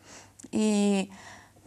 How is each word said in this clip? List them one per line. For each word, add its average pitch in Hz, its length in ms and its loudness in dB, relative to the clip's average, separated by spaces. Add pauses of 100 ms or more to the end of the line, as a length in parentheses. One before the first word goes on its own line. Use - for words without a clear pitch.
(520)
И 202 560 2 (580)